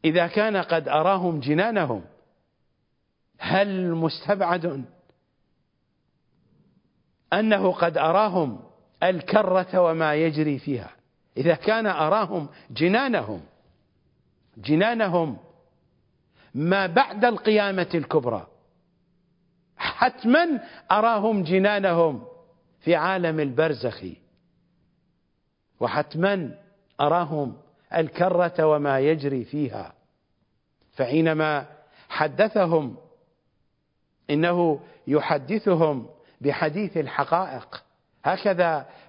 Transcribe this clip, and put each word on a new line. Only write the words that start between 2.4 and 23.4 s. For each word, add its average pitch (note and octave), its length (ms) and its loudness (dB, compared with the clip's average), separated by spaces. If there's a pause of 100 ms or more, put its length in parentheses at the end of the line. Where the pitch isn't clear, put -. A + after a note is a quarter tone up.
هل F#3+ 520 0
مستبعد E3 960 -2 (2500)
أنه G3 380 2
قد E3+ 260 0
أراهم E3+ 680 0 (400)
الكرة F#3 760 0
وما D#3+ 360 2
يجري D3+ 440 0
فيها؟ A#2+ 300 -6 (480)
إذا D#3 180 4
كان A3 300 0
أراهم F3 640 0 (200)
جنانهم، D#3+ 760 0 (1120)
جنانهم E3+ 800 0 (1160)
ما F3+ 340 0
بعد G#3 380 2
القيامة G3+ 680 2
الكبرى، B2+ 520 -2 (1300)
حتمًا B3+ 880 0 (280)
أراهم G#3+ 520 2
جنانهم F3 840 2 (540)
في E3+ 160 2
عالم E3 440 0
البرزخ، C3+ 640 -2 (1800)